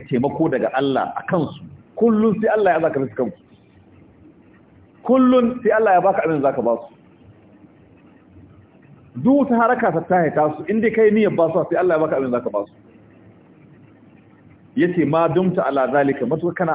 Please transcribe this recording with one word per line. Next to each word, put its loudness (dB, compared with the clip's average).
taimako 0
daga -2
Allah -2
a -10
kansu. -4
Kullum 2
sai 0
Allah 2
ya 0
zaka 0
bisa -6
kansu. -6
Kullum 2
sai 2
Allah 2
ya 4
baka 2
abin -2
da 2
zaka -4
ba 0
su. -10
Duk 2
wata 0
haraka 2
ta -2
tahe 0
ta 0
su, -12
in -2
dai 2
kai 4
niyyar 2
ba 2
su, 0
sai -2
Allah 0
ya 2
baka -2
abin -4
da -2
zaka -6
ba -4
su. -20
Yace, 0
"Ma 2
dumta 0
ala 0
zalika," 0
matuƙa -4
kana -2